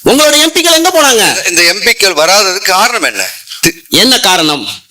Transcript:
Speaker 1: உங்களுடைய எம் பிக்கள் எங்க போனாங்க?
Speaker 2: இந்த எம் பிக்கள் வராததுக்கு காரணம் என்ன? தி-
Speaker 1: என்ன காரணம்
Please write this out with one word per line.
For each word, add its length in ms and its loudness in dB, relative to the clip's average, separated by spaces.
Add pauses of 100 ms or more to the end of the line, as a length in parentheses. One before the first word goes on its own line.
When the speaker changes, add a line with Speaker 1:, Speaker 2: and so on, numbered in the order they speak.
Speaker 1:
உங்களுடைய 420 2
எம் 60 0
பிக்கள் 240 0
எங்க 140 2
போனாங்க? 600 2
Speaker 2:
இந்த 120 0
எம் 200 0
பிக்கள் 320 0
வராததுக்கு 500 0
காரணம் 400 0
என்ன? 260 -4 (320)
தி- 280 -4
Speaker 1:
என்ன 300 0
காரணம் 480 -2 (240)